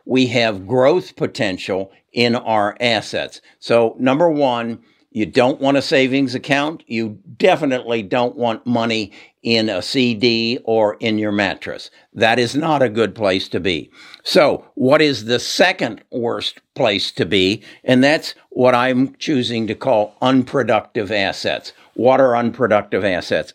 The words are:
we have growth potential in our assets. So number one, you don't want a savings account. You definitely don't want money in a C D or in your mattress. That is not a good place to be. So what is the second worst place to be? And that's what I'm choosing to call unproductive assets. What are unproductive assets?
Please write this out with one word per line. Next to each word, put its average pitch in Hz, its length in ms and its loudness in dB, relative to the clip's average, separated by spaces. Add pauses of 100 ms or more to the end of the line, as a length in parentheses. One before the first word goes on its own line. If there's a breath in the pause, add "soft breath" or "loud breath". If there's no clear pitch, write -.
we 127 220 2
have 110 400 0
growth 135 480 2
potential 95 760 -4 (220 soft breath)
in 120 220 2
our 107 440 0
assets. 104 600 -4 (180 soft breath)
So 117 400 2
number 139 300 2
one, 120 540 -2 (280 soft breath)
you 107 140 -4
don't 123 360 2
want 139 160 2
a 131 40 0
savings 131 540 0
account. 143 520 -2
You 113 320 -6 (180)
definitely 127 640 0
don't 123 320 -2
want 117 320 -4
money 113 460 -2 (280 loud breath)
in 113 280 0
a 92 120 -4
C 123 320 0
D 113 500 0
or 110 320 0
in 110 220 -2
your 107 140 -2
mattress. 95 580 -4 (240 soft breath)
That 113 240 2
is 120 180 0
not 151 280 0
a 120 60 2
good 104 260 -2
place 95 340 0
to 104 100 -4
be. 82 300 -2 (340 loud breath)
So 147 420 2 (100)
what 139 260 4
is 127 240 0
the 120 140 0
second 180 720 -2
worst 117 500 -6 (140)
place 104 380 0
to 117 120 -2
be? 98 380 0 (200 loud breath)
And 131 200 4
that's 156 320 0 (140 soft breath)
what 123 260 2
I'm 127 400 0
choosing 120 520 -4
to 104 80 -4
call 110 460 0
unproductive 123 920 0
assets. 95 600 -4 (220 soft breath)
What 131 260 4
are 120 160 4
unproductive 107 640 0
assets? 87 520 -2